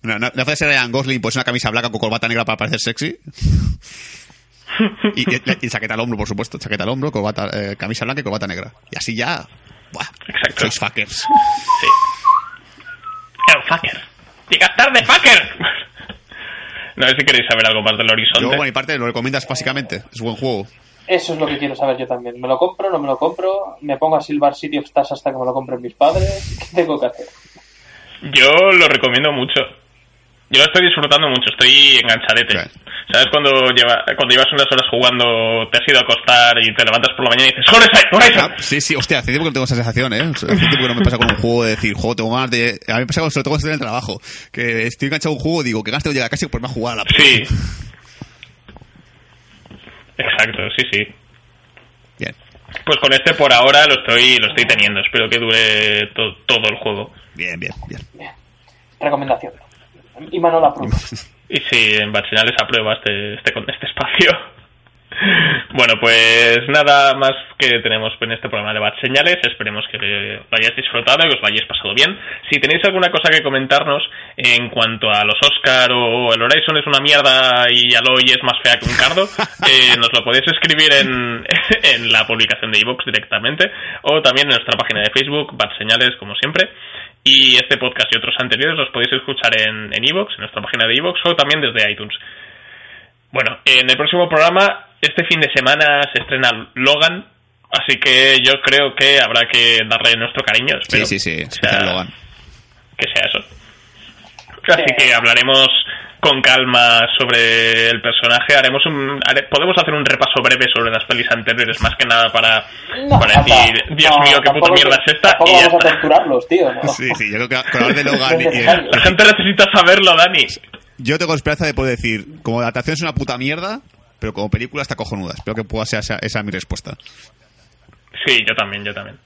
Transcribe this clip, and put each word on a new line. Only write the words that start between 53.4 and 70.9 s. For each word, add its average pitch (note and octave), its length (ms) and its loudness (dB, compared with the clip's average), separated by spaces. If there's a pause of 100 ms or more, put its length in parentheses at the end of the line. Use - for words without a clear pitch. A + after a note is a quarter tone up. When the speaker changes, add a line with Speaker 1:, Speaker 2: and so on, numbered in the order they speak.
Speaker 2:
ahora C#3 340 6
lo C#3+ 80 4
estoy, B2 440 4
lo G#2+ 100 0
estoy A#2+ 180 0
teniendo. G#2 340 0
Espero A2+ 280 -2
que A#2 100 -2
dure G#2+ 760 0
to-, G#2+ 220 -6 (100)
todo A2 220 0
el G#2 80 -4
juego. G#2 360 -8 (220)
Speaker 1:
Bien, E2+ 240 -10
bien, F#2 140 -10 (160)
bien. - 120 -14 (140)
Speaker 3:
Bien. - 160 -20 (720)
Recomendación. C#3+ 520 -2 (760)
Y F3+ 80 -6
Manolo E3 280 2
aprueba. A2+ 360 -2
Speaker 1:
<laughs> - 40 -16 (460)
Speaker 2:
Y D3+ 60 -2 (120)
sí, A2 300 2
en G#2 120 -2
Bad G2+ 180 -2
Señales A2 300 2
aprueba A2 340 0
este, G#2 400 -6
este, - 180 -6
con-, G#2 160 -8
este - 180 -10
espacio. - 460 0
<laughs> - 300 -10 (1120)
Bueno, A#2+ 260 2
pues A#2 580 6 (100)
nada C#3 460 4
más C3+ 180 0 (260)
que C3+ 100 2 (120)
tenemos A2 400 -2
en A#2 120 -4
este A2+ 160 -8
programa G#2 240 -6
de G#2+ 80 -4
Bad G#2+ 200 -2
Señales. D3 440 2
Esperemos A2 480 -6
que G#2 60 -10
lo G#2 580 -6
hayáis A2+ 180 2
disfrutado, B2+ 440 0 (100)